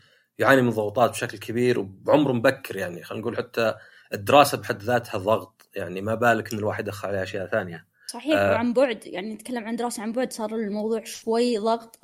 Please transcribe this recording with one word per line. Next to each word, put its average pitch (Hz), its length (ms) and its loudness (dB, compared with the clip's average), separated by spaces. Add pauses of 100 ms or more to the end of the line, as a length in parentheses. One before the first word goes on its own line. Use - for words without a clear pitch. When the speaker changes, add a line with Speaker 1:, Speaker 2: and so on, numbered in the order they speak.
(380)
Speaker 1:
يعاني 127 240 6
من 120 80 4
ضغوطات 107 400 2
بشكل 113 280 -8
كبير 120 420 0
وبعمر 131 520 2
مبكر، 127 440 0
يعني 87 260 -6
خلينا 107 200 -8
نقول 113 140 -4
حتى 113 380 0 (380)
الدراسة 123 460 6
بحد 104 240 -8
ذاتها 120 360 -2
ضغط، 98 580 -2
يعني 92 240 -6
ما 107 140 -2
بالك 113 380 2
إن 110 60 -4
الواحد 104 280 -4
يدخل 98 220 -8
عليها 98 140 -2
أشياء 95 240 -6
ثانية. 90 400 -6 (200)
Speaker 2:
صحيح، 262 320 -2
Speaker 1:
آه. - 140 4
Speaker 2:
وعن 240 200 0
بعد، 233 340 0
يعني 214 280 -8
نتكلم 233 300 -8
عن 226 120 -6
دراسة 233 260 -6
عن 220 100 -6
بعد، 254 200 -2
صار 220 220 -6
الموضوع 220 500 -2
شوي 233 540 0
ضغط. 226 460 -2